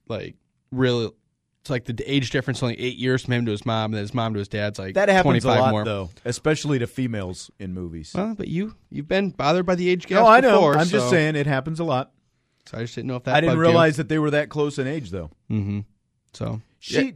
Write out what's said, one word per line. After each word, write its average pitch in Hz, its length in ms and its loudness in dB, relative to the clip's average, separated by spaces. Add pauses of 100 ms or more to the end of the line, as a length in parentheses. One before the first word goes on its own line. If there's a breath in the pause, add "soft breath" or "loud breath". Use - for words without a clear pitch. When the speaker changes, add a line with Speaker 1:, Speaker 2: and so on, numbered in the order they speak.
Speaker 1:
like, 95 260 -10 (360)
really, 123 380 0 (520)
it's - 80 -14
like 127 160 -4
the 120 100 -6 (100)
age 135 240 -2
difference 131 320 -4
only 120 180 -4
eight 123 180 -4
years 127 260 0
from 127 100 -4
him 120 120 0
to 110 60 -2
his 104 140 -6
mom, 110 280 -2
and 107 60 -4
his 104 140 -8
mom 113 200 -2
to 101 60 -4
his 101 80 -6
dad's, 104 300 -6
like, 95 180 -10
Speaker 2:
That 196 140 2
happens 180 340 4
a 131 40 0
Speaker 1:
twenty-five 113 120 4
Speaker 2:
lot, 107 120 4
Speaker 1:
more. 107 120 0
Speaker 2:
though, 98 260 -4 (140)
especially 143 560 -2
to 117 80 -4
females 104 640 -6 (100)
in 95 140 -10
movies. 82 400 -10
Speaker 1:
Well, 208 220 -4
but 202 120 -8
you, 202 280 -6 (140)
you've 147 180 -10
been 190 240 0
bothered 170 340 0
by 185 100 0
the 180 140 0
age 180 160 0
gap 190 160 2
Speaker 2:
No, 233 60 8
I 226 140 10
know. 262 160 6
Speaker 1:
before, 151 200 6
Speaker 2:
I'm 170 100 4
just 135 200 2
Speaker 1:
so - 40 2
Speaker 2:
saying 156 240 2
it 143 120 0
happens 151 320 -2
a 170 40 -2
lot. 135 280 -2 (540)
Speaker 1:
So - 120 -14
I 110 40 -6
just 120 140 -8
didn't 117 120 -8
know 127 80 -4
if 123 80 -8
that 131 120 0
Speaker 2:
I 151 60 4
didn't 165 140 2
Speaker 1:
bugged - 20 2
you. 160 40 2 (100)
Speaker 2:
realize 165 260 6
that 147 120 -4
they 156 100 0
were 151 120 0
that 147 180 0
close 147 280 -4
in 131 100 -2
age, 139 220 -6
though. 85 220 -10 (180)
Speaker 1:
Mm-hmm. 104 300 -4 (540)
So 113 280 -8 (180)
Speaker 2:
She, - 280 -2
Speaker 1:
Yeah. 247 80 -8